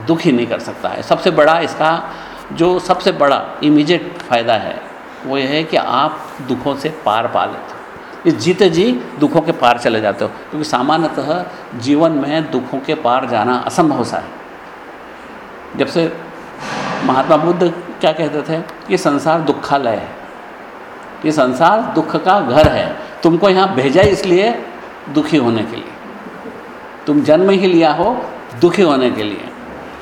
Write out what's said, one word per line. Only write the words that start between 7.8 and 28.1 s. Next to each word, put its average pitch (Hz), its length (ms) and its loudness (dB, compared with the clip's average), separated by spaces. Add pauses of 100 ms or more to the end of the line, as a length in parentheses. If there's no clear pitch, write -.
इस 160 120 2
जीते 185 320 4
जी 180 220 2 (280)
दुखों 151 220 4
के 160 120 -2
पार 120 240 4
चले 113 240 0
जाते 104 240 0
हो, 98 60 -4 (180)
क्योंकि 151 140 -4
सामान्यतः 151 800 0 (340)
जीवन 147 340 4
में 151 400 -2
दुखों 131 280 -4
के 151 160 -2
पार 131 300 0
जाना 120 320 0
असंभव 127 460 2
सा 95 140 -4
है। - 1600 -14
जब 156 100 0
से 165 240 0 (920)
महात्मा 131 320 4
बुद्ध 170 340 2 (300)
क्या 160 100 4
कहते 151 320 -2
थे, 160 180 -4 (300)
"ये 185 60 2
संसार 160 440 2
दुखालय 139 540 0
है, - 140 -6 (1160)
ये 156 60 2
संसार 151 500 4 (140)
दुख 156 220 0
का 190 240 2
घर 143 260 4
है, 107 300 0 (260)
तुमको 170 260 4
यहाँ 190 260 4
भेजा 135 280 4
इसलिए 196 480 4 (580)
दुखी 147 280 0
होने 117 260 2
के 117 120 -8
लिए, - 160 -12 (1160)
तुम 147 140 4
जन्म 160 280 6
ही 190 180 4
लिया 165 260 6
हो 190 220 0 (460)